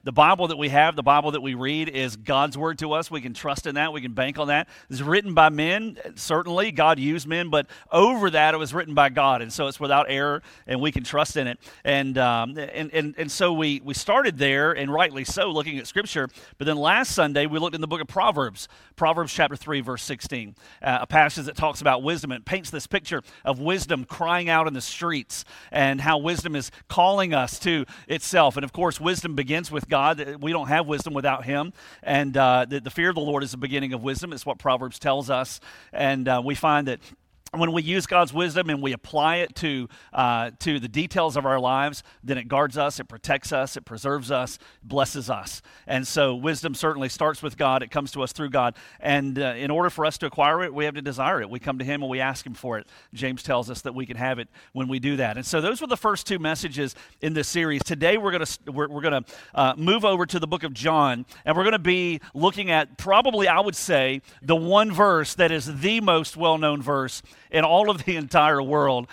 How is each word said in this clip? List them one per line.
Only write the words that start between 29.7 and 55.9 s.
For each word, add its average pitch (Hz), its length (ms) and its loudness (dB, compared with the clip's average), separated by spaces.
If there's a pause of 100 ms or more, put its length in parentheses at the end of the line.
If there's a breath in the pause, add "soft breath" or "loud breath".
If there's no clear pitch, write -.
with 151 180 -6
God. 147 520 0
We 156 100 -2
don't 160 160 -2
have 151 200 2
wisdom 147 280 -4
without 135 300 0
Him. 143 280 -2 (300 loud breath)
And, 139 340 0
uh, 127 320 6
the, 139 120 -6
the 123 100 -12
fear 170 200 0
of 180 40 0
the 160 60 -4
Lord 147 240 -2
is 131 80 -8
the 127 60 -12
beginning 135 340 -4
of 120 100 -8
wisdom. 135 300 -6
It's 131 120 -14
what 135 140 -4
Proverbs 127 400 -2
tells 139 320 -2
us. 127 300 -4 (320 loud breath)
And, 135 340 0
uh, 127 180 2
we 139 120 -4
find 147 320 2
that 120 100 -4 (540)
when 165 200 0
we 170 80 0
use 170 260 -2
God's 170 280 4
wisdom 170 340 -2
and 147 140 -2
we 135 100 -2
apply 151 440 0
it 175 180 -2
to, 135 340 -4 (240 loud breath)
uh, 120 460 2
to 147 220 -2
the 113 80 -6
details 160 480 -2
of 139 100 0
our 131 140 2
lives, 135 420 0 (200 loud breath)
then 131 140 -4
it 120 120 -8
guards 139 280 0
us, 147 220 -2
it 127 60 -10
protects 135 480 -4
us, 135 240 -2
it 135 80 -14
preserves 131 480 -6
us, 127 260 -4 (240 loud breath)
blesses 131 480 -2
us. 101 320 -8 (240 loud breath)
And 131 200 -2
so 139 280 2
wisdom 143 400 -4
certainly 143 340 -2
starts 151 340 -2
with 135 140 -8
God. 131 260 2
It 117 80 -12
comes 143 220 -4
to 139 100 -4
us 127 100 -4
through 147 180 -8
God. 123 240 2 (260 loud breath)
And, 139 380 0
uh, 131 180 -2
in 139 140 -4
order 170 200 2
for 160 140 -2
us 151 140 0
to 170 80 -6
acquire 151 380 2
it, 151 100 -6
we 147 100 -2
have 147 120 -4
to 147 60 -10
desire 139 380 -2
it. 107 80 -6
We 123 120 -10
come 135 180 -6
to 131 60 -6
Him 143 180 -4
and 135 80 -6
we 131 100 -4
ask 131 240 -4
Him 131 80 -12
for 117 260 -8
it. 104 100 -16 (260 loud breath)
James 131 300 -6
tells 123 260 -2
us 120 120 -12
that 127 120 -8
we 131 120 -8
can 123 100 -12
have 127 240 -4
it 113 80 -12 (240 loud breath)
when 131 160 -4
we 131 100 -4
do 139 180 0
that. 113 200 -2
And 127 100 -10
so 160 140 0
those 208 200 -2
were 302 60 -8
the 247 100 -2